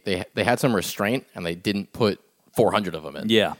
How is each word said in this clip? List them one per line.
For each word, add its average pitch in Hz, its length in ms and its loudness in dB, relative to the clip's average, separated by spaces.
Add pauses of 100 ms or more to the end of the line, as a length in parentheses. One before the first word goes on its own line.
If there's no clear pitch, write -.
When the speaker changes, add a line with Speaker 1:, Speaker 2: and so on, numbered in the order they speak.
Speaker 1:
they, 95 200 -2 (100)
they 107 100 0
had 120 160 2
some 123 160 2
restraint 104 480 -2 (100)
and 98 100 -10
they 85 120 -4
didn't 98 360 -4
put 104 280 0 (380)
four 107 140 4
hundred 95 220 -2
of 76 120 -10
'em 71 100 -12
in. 90 140 -8
Speaker 2:
Yeah. 101 300 4